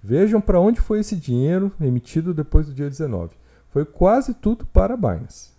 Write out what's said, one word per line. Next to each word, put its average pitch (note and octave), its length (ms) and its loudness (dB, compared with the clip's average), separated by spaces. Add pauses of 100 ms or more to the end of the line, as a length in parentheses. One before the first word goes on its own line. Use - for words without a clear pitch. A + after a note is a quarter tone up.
vejam G3+ 400 0
pra F#3 180 2
onde G#3+ 220 2
foi G#3+ 200 0
esse G#3 140 -4
dinheiro D#3+ 640 -2
emitido D#3 540 -2
depois D3+ 320 2
do C#3+ 80 -16
dia C#3+ 160 -8
dezenove. B2 460 -8 (340)
Foi D3 160 -2
quase A3+ 480 0
tudo - 320 -4
para G3+ 300 2
a - 20 -10
Binance. A2+ 600 -6